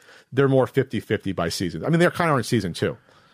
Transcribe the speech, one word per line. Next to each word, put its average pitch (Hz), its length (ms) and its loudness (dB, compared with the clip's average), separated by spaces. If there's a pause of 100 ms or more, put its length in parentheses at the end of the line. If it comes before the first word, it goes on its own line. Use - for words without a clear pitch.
(320)
they're 135 160 4
more 131 200 4
fifty-fifty 107 640 -2
by 85 180 -2
season. 82 340 -4
I - 60 -4
mean, 165 100 2
they're 175 120 4
kinda 165 220 0
on 123 100 0
season 95 300 -2
two. 78 240 -4 (360)